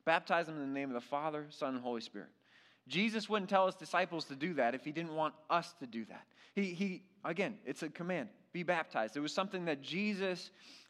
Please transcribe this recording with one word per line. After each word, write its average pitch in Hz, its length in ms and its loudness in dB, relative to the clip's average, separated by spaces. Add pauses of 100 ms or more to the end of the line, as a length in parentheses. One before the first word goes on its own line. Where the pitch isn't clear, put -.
Baptize 170 440 4
them 160 80 -6
in 143 120 -4
the 135 120 -2
name 139 100 -2
of 127 40 -2
the 120 140 -4
Father, 151 420 -2
Son, 135 260 -2
and 123 60 -4
Holy 120 200 -2
Spirit. 101 260 -10 (600)
Jesus 208 420 2
wouldn't 208 200 2
tell 190 160 8
his 185 100 2
disciples 170 500 0
to 139 100 -8
do 160 200 -2
that 123 200 4
if 127 80 -6
he 151 80 -6
didn't 160 240 -4
want 156 180 0 (160)
us 170 300 2
to 135 80 -8
do 113 180 -6
that. - 200 -16 (280)
He, 196 200 0
he, 185 300 -2 (200)
again, 165 420 -2
it's - 160 -6
a 160 80 -2
command. 170 380 -2 (240)
Be 175 120 -2
baptized. 156 520 2
It 147 60 0
was 151 120 -2
something 190 320 0
that 143 160 0
Jesus 185 720 -2 (380)